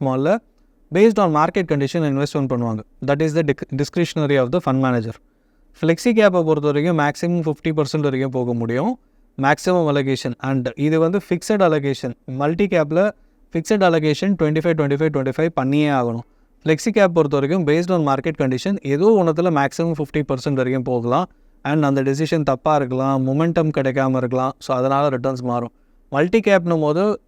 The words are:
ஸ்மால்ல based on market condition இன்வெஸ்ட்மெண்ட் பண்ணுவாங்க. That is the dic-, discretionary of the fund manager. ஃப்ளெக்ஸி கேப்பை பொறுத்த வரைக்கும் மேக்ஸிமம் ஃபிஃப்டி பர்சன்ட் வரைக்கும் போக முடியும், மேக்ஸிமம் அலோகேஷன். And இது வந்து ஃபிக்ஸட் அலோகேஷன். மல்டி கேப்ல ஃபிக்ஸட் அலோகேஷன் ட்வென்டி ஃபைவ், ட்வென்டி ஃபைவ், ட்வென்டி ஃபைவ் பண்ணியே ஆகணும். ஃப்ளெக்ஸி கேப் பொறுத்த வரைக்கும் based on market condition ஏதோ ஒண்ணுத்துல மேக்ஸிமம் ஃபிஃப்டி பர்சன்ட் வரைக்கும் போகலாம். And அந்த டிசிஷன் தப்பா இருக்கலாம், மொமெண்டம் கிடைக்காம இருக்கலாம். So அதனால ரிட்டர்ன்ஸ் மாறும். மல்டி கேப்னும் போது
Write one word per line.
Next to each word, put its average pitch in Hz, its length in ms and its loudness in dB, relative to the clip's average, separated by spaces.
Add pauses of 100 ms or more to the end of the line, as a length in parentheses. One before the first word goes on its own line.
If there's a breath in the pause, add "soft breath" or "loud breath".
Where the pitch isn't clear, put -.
ஸ்மால்ல 139 380 0 (560)
based 208 240 6
on 175 160 4
market 165 280 2
condition 147 360 -2
இன்வெஸ்ட்மெண்ட் 143 500 -2
பண்ணுவாங்க. 117 300 -2 (280)
That 143 160 0
is 156 120 0
the 165 60 0
dic-, 143 420 -2
discretionary 147 560 0
of 123 140 2
the 180 120 2
fund 131 200 0
manager. 117 280 -2 (680)
ஃப்ளெக்ஸி 165 380 2
கேப்பை 180 260 4
பொறுத்த 147 280 0
வரைக்கும் 156 260 0
மேக்ஸிமம் 160 480 -2
ஃபிஃப்டி 160 300 -4
பர்சன்ட் 151 240 -2
வரைக்கும் 135 300 -2
போக 123 240 -2
முடியும், 123 440 -2 (440)
மேக்ஸிமம் 160 480 2
அலோகேஷன். 135 480 -2
And 131 380 -2
இது 156 220 0
வந்து 170 300 0
ஃபிக்ஸட் 196 340 0
அலோகேஷன். 139 520 0 (120)
மல்டி 151 400 -2
கேப்ல 175 440 0 (420)
ஃபிக்ஸட் 190 320 0
அலோகேஷன் 165 580 2
ட்வென்டி 156 220 0
ஃபைவ், 170 100 2
ட்வென்டி 143 220 0
ஃபைவ், 156 160 2
ட்வென்டி 135 240 -2
ஃபைவ் 160 180 0
பண்ணியே 147 340 0
ஆகணும். 120 360 -2 (400)
ஃப்ளெக்ஸி 156 280 0
கேப் 196 220 4
பொறுத்த 147 240 2
வரைக்கும் 151 280 0
based 170 240 0
on 151 240 2
market 139 240 -4
condition 135 440 -2
ஏதோ 180 420 2
ஒண்ணுத்துல 160 420 0
மேக்ஸிமம் 165 260 -4
ஃபிஃப்டி 151 300 -4 (100)
பர்சன்ட் 139 200 -4
வரைக்கும் 131 300 0
போகலாம். 123 460 0 (380)
And 151 180 0
அந்த 139 180 2
டிசிஷன் 147 400 -2
தப்பா 143 340 0
இருக்கலாம், 131 500 -2
மொமெண்டம் 160 520 0
கிடைக்காம 131 380 0
இருக்கலாம். 127 420 -2
So 135 180 -4
அதனால 139 320 0
ரிட்டர்ன்ஸ் 127 340 -4
மாறும். 120 300 -4 (380)
மல்டி 180 360 2
கேப்னும் 175 340 2
போது 170 460 0